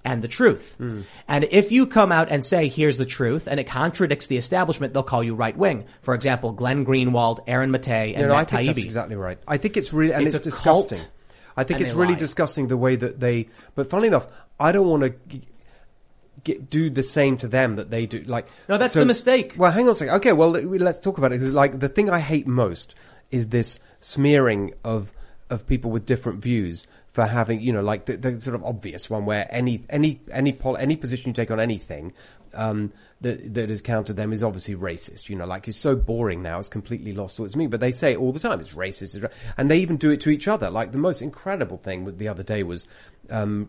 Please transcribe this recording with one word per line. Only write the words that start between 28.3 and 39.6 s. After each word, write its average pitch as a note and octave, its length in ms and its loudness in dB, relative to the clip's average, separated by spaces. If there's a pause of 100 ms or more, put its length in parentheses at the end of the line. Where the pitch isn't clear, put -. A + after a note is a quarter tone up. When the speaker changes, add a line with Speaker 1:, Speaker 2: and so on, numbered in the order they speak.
Speaker 2:
sort A#2+ 160 -6
of F2+ 80 -10
obvious G#2 440 -10
one G#2+ 160 -4
where G#2 260 -2
any, B2 380 -2
any, D3 320 2 (120)
any C3+ 200 0
pol-, C3 240 -4
any C#3+ 200 0
position C3 340 -6
you - 40 -2
take A2+ 160 -4
on A2 100 -2
anything, F#2+ 520 -6 (420)
um, G#2+ 380 -4 (280)
that, A#2+ 340 -6
that A2 160 -4
is G#2+ 100 -6
counter A2 320 -2
them G#2+ 200 -4
is A2 100 -4
obviously G2+ 320 -4
racist. F2 560 -10
You G2 60 -8
know, F2 100 -8
like, F#2 220 -10
it's G#2+ 100 -10
so C#3 160 2
boring A2+ 480 -2
now, E2+ 160 -8
it's G2+ 100 -10
completely G#2 440 -10
lost F#2+ 260 -10
all A2 80 -8
its G2+ 80 -10
meaning. D3 160 -2
But A2+ 100 -4
they B2 120 0
say C3 200 2
it - 60 -4
all B2+ 140 0
the D#3 80 -12
time, A3 200 -2
"It's D#2 140 -16
racist," F#2+ 400 -8
it's G2+ 60 -12
ra-, G#2+ 80 -6 (280)
and C#3 140 2